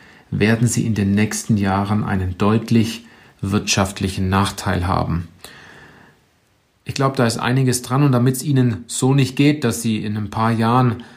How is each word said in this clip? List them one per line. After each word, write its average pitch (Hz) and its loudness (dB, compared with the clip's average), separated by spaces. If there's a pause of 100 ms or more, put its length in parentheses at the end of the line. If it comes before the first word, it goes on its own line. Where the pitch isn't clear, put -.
(320)
werden 113 2
Sie 113 0
in 110 -2
den 98 2
nächsten 107 0
Jahren 101 0
einen 92 -4
deutlich 113 0 (380)
wirtschaftlichen 98 -2
Nachteil 95 -2
haben.“ 85 -2 (1600)
Ich - -10
glaube, 135 0
da 120 2
ist 113 -2
einiges 127 0
dran, 135 0
und 139 4
damit's 123 2
Ihnen 127 0
so 135 0
nicht 135 2
geht, 147 2
dass 117 -2
Sie 110 0
in 104 -6
ein 107 -6
paar 113 0
Jahren 117 2 (140)